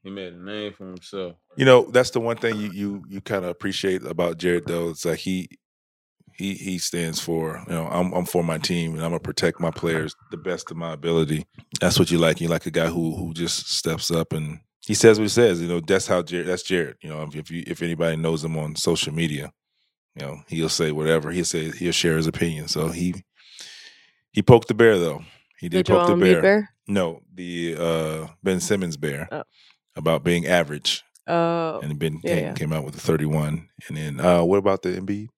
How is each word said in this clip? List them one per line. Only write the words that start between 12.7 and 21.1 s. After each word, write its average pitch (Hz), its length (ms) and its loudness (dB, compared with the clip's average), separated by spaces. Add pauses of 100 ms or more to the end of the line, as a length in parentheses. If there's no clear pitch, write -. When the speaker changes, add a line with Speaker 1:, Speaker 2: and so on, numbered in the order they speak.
Speaker 2:
guy 82 160 0
who, 82 280 -2
who 85 200 -6
just 85 340 -4
steps - 400 -2
up 82 240 0
and 78 260 -6 (220)
he 104 140 -4
says 110 240 10
what 110 60 2
he 101 40 -2
says. 98 320 4
You 85 60 -4
know, 87 120 0
that's 92 280 0
how 90 160 2
Jared, 85 240 -6
that's 90 160 -4
Jared. 87 400 -2
You 80 60 -12
know, 78 120 -8
if, 73 140 -10
if 78 160 -12
you, 82 160 -8
if 85 160 -6
anybody 82 340 0
knows 80 260 0
him 80 140 -4
on 76 180 -6
social 76 380 0
media, 76 400 -4 (640)
you 73 100 -10
know, 71 220 -10
he'll 82 220 -2
say 78 220 0
whatever. 78 400 2